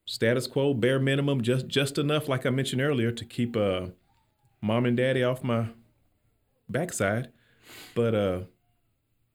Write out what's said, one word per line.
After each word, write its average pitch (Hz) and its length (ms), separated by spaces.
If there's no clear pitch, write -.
status 113 400
quo, 139 280
bare 123 240
minimum, 139 440
just, 123 260
just 139 300
enough, 147 300
like 131 180
I 135 40
mentioned 131 320
earlier, 117 300
to 117 120
keep, 117 320
uh, 92 300
mom 117 260
and 123 100
daddy 131 260
off 127 220
my 117 240
backside. 110 600
But, 117 200
uh, 95 260